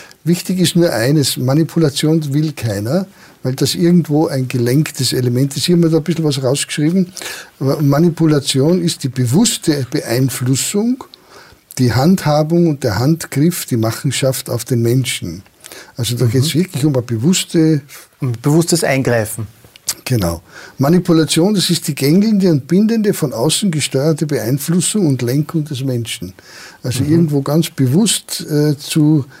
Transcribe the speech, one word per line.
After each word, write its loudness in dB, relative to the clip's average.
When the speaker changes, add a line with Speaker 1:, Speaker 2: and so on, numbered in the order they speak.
Speaker 1:
Wichtig 0
ist 2
nur 2
eines, 0
Manipulation 0
will 0
keiner, -4
weil -4
das -2
irgendwo 2
ein -4
gelenktes 0
Element 0
ist. -4
Ich 2
habe 4
mir 4
da 2
ein 0
bisschen -2
was -2
rausgeschrieben. 0
Manipulation 2
ist -4
die -4
bewusste 0
Beeinflussung, -2
die 2
Handhabung 2
und -2
der -2
Handgriff, 0
die -2
Machenschaft -2
auf -6
den 0
Menschen. -2
Also -4
da 0
Speaker 2:
Mhm. 2
Speaker 1:
geht's 0
wirklich 0
um 2
eine 0
bewusste 0
Speaker 2:
Ein -2
bewusstes 2
Eingreifen. 0
Speaker 1:
Genau. -2
Manipulation, 2
das 0
ist -4
die -4
gängelnde 2
und 0
bindende, 2
von -4
außen 0
gesteuerte -2
Beeinflussung 0
und 0
Lenkung -2
des -8
Menschen. -6
Also -4
Speaker 2:
Mhm. 0
Speaker 1:
irgendwo 2
ganz 0
bewusst, 0
äh, 2
zu 2